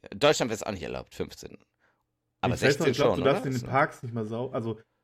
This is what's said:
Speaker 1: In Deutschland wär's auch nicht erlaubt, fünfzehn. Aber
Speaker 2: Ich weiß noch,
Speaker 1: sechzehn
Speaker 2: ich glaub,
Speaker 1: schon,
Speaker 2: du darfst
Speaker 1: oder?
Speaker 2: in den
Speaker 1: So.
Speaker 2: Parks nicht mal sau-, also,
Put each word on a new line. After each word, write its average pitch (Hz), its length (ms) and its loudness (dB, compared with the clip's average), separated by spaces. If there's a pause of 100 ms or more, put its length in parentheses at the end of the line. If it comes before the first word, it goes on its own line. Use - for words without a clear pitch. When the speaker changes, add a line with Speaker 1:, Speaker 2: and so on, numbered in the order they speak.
(100)
Speaker 1:
In 104 80 -10
Deutschland 143 320 4
wär's 110 120 -6
auch - 100 -6
nicht 87 100 -8
erlaubt, 64 320 -10
fünfzehn. - 440 -10 (840)
Aber 120 140 2
Speaker 2:
Ich - 80 -2
weiß 143 160 4
noch, 165 80 2
Speaker 1:
sechzehn 135 60 6
Speaker 2:
ich 117 40 -2
glaub, 127 140 4
Speaker 1:
schon, 87 80 2
Speaker 2:
du 82 60 0
darfst 143 180 4
Speaker 1:
oder? 139 80 -4
Speaker 2:
in - 20 -2
den 123 80 -2
Speaker 1:
So. 120 60 -8
Speaker 2:
Parks 139 360 0
nicht 117 120 -10
mal 113 100 -4
sau-, 113 260 -6
also, 113 300 -4 (240)